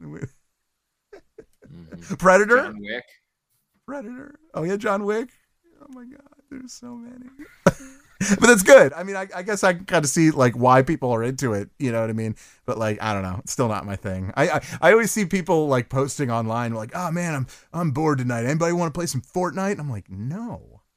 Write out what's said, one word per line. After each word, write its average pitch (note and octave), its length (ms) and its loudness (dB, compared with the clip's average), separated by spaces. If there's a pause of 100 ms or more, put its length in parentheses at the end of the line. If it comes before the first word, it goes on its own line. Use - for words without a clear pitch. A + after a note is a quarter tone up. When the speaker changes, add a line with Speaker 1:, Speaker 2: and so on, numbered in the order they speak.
Speaker 1:
We D3+ 180 -16 (1500)
Speaker 2:
Mm-hmm. E3+ 440 -14
Speaker 1:
Predator. G#3 480 6
Speaker 2:
John G#3 180 -12
Wick. G#3 220 -10 (840)
Speaker 1:
Predator. B3+ 540 -14 (160)
Oh D#3 80 -4
yeah, F#3 120 -2
John G#3 300 -2
Wick. A3 240 -2 (520)
Oh C#4 80 -20
my B3+ 140 -20
God, C#4 180 -20 (280)
there's C4 240 -16
so A#3+ 220 -18
many. B3 340 -18 (360)
<laughs> - 300 -8 (360)
But G3+ 160 2
that's A3+ 160 6
good. G3+ 280 10
I E3 120 -10
mean, G3 120 -8
I, F#3+ 180 -8
I F#3 100 -10
guess G3+ 200 -4
I F#3+ 100 6
can E3+ 120 -12
kinda E3 200 0
see, D#3+ 260 4
like, C3 220 4
why B2+ 280 6
people C3+ 300 -2
are A2+ 120 0
into B2+ 300 -2
it. G2+ 160 -4 (100)
You A#2+ 140 -2
know A2+ 80 0
what A2+ 80 -2
I A2+ 40 -4
mean? A2 220 -4 (300)
But, A#2 120 -4
like, G#2+ 240 -2
I G#2+ 120 -2
don't G2 100 -4
know. F#2 180 -6
It's - 120 -8
still A#2+ 160 0
not G#2 160 -4
my G2+ 100 -6
thing. F#2+ 400 -8
I, D3+ 140 2
I, D3+ 120 -2 (200)
I E3+ 100 6
always A3 180 6
see A3 160 0
people, E3 440 0
like, B2+ 180 0
posting C3+ 420 -2
online, A#2 440 -2
like, A2+ 200 -8
"Oh F3 180 -6
man, E3+ 220 -4
I'm, C3+ 140 -4 (240)
I'm D#3+ 200 -2
bored D3 260 2
tonight. B2 260 -2
Anybody E3 300 0
wanna E3+ 180 0
play E3+ 140 -6
some B2+ 160 -4
Fortnite?" F3+ 500 -4
And D3+ 80 -6
I'm D3 100 -8
like, G#2 200 -10
"No, C3+ 720 -10 (160)